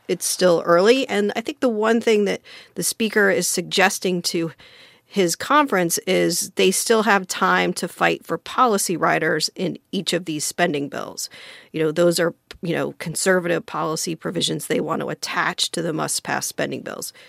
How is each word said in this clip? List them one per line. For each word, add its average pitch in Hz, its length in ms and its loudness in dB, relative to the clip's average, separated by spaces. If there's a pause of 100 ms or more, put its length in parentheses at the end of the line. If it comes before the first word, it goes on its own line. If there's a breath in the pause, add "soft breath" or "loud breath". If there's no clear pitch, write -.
it's 180 180 -2
still 175 400 2
early. 208 420 4
And 208 280 0
I 226 60 -2
think 302 180 -10
the 262 100 2
one 220 320 2
thing 214 240 4
that 190 160 -2 (320 loud breath)
the - 80 -6
speaker 202 480 0
is 175 180 0
suggesting 180 760 0
to 165 280 -4 (540 loud breath)
his 175 300 0
conference 214 720 2
is 175 480 0
they 190 160 4
still 220 320 2
have 202 240 2
time 180 460 2
to - 140 -6
fight - 380 -2
for 170 140 -6
policy 208 580 0
riders 160 580 0
in 165 220 -4 (140)
each 185 220 -2
of 180 120 -4
these 151 180 -6
spending 147 460 -2
bills. - 400 -10 (420 loud breath)
You 156 120 -2
know, 151 80 2
those 170 280 2
are, 160 140 0 (300)
you 170 100 -2
know, 143 200 -2
conservative 170 720 0
policy 160 520 -4
provisions 165 500 -4
they - 140 0
want 151 220 -2
to - 80 -4
attach - 640 -2
to 175 120 -4
the 160 100 -4
must-pass 147 540 -4
spending 139 340 -6
bills. - 320 -12 (160 loud breath)